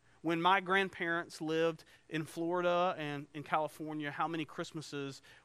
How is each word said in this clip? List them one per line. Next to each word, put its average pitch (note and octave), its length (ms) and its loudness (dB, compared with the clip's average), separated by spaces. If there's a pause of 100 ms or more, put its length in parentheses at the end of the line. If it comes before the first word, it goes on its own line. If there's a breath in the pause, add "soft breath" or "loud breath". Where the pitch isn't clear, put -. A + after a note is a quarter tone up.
(220 soft breath)
when E3 200 2
my F#3 200 6
grandparents F3+ 800 0
lived D#3+ 420 0 (260 soft breath)
in D#3 140 -2
Florida F3 720 0
and D3 360 -6
in D3 100 -8
California, D#3 680 -2
how D#3 180 -2
many D#3+ 180 -2
Christmases C#3+ 760 -8 (240 loud breath)